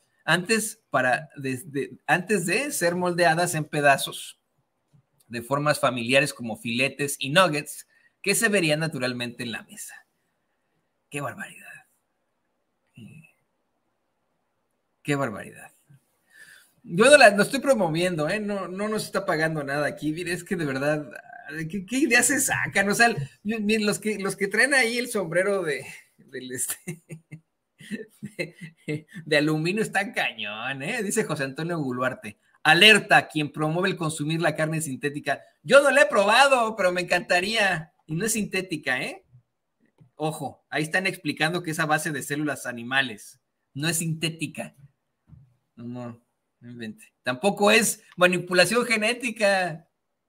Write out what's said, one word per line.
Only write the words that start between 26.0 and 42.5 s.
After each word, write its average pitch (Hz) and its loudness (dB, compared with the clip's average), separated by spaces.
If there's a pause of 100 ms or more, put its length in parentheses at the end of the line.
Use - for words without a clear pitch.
del 127 -14
este, - -8 (800)
<laughs> - -14
de, - -12 (180)
de 156 2
aluminio 156 0
están 196 -4
cañón, 117 -6
¿eh? 226 -6
Dice 202 -2
José 151 -4
Antonio 160 -6
Guluarte. 127 -4 (260)
Alerta, 170 6
quien 151 -4
promueve 160 -2
el 185 -4
consumir 160 -4
la 160 0
carne 160 -2
sintética. 143 -6 (220)
Yo 240 8
no 285 4
la 269 6
he - 8
probado, 233 4
pero 180 2
me 180 -2
encantaría. 180 0 (140)
Y 156 -6
no 190 -2
es 220 -2
sintética, 180 -4
¿eh? - -10 (880)
Ojo, 151 -8
ahí 151 -2
están 185 -2
explicando 175 -4
que 165 -6
es 156 -6
a 160 0
base 151 -2
de 135 -6
células 147 -4